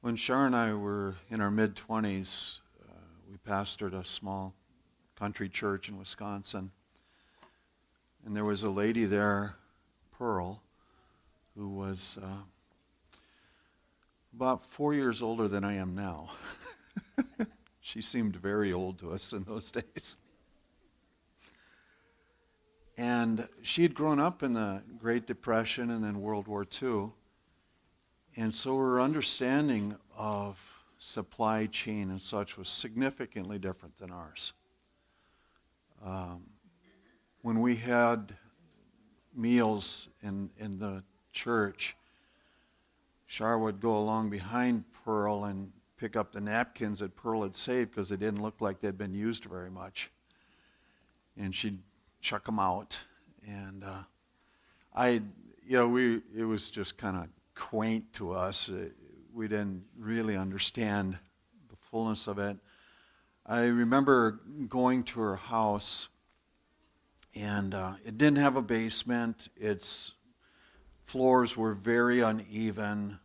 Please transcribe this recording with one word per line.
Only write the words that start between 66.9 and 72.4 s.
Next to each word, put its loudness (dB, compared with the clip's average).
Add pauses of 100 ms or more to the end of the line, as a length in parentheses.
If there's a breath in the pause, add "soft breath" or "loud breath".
and, -2
uh, -4
it -10
didn't 8
have 6
a 2
basement. 0
Its -4 (920 soft breath)
floors 6
were 2
very 6
uneven. 0